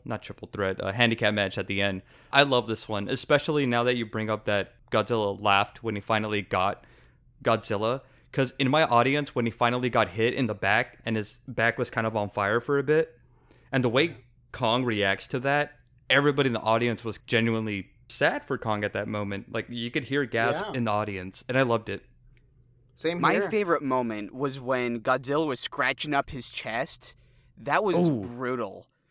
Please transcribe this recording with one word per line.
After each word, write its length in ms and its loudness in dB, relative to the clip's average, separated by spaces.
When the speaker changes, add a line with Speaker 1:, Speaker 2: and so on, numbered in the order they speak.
Speaker 1:
not 180 -6
triple 300 -14
threat, 300 -2
uh, 100 -2
handicap 420 2
match 220 -2
at 100 -4
the 140 -2
end. 220 -2
I 100 6
love 240 2
this 220 -6
one, 200 -4
especially 580 0
now 180 2
that 120 2
you 100 -4
bring 220 -4
up 180 -4
that 260 0
Godzilla 500 0
laughed 420 2
when 120 -4
he 60 -4
finally 420 -2
got 420 -2
Godzilla. 600 0
'Cause 260 0
in 120 2
my 140 4
audience, 500 2
when 120 0
he 40 0
finally 400 0
got 200 2
hit 240 2
in 120 0
the 80 -2
back 520 0
and 100 -2
his 300 -6
back 320 0
was 120 -4
kind 160 -2
of 100 -2
on 140 -2
fire 300 0
for 180 0
a 40 0
bit, 360 0
and 140 2
the 40 4
way 280 2
Kong 320 2
reacts 440 0
to 120 -4
that, 320 0
everybody 380 6
in 40 2
the 80 -2
audience 440 2
was 220 -6
genuinely 640 0
sad 380 0
for 120 -4
Kong 260 -2
at 80 -2
that 160 -4
moment. 440 -6
Like, 180 -4
you 200 -6
could 140 -4
hear 220 -2
gasp 440 0
Speaker 2:
Yeah. 80 -6
Speaker 1:
in 60 0
the 60 0
audience, 580 -4
and 100 -2
I 40 4
loved 260 0
it. 140 -8
Speaker 2:
Same 260 -4
Speaker 3:
My 120 4
Speaker 2:
here. 180 0
Speaker 3:
favorite 320 2
moment 520 -2
was 260 -6
when 400 -2
Godzilla 460 0
was 140 -4
scratching 520 -4
up 180 0
his 200 -10
chest. 680 -8
That 260 0
was 140 2
Speaker 1:
Ooh. 240 4
Speaker 3:
brutal. 680 -6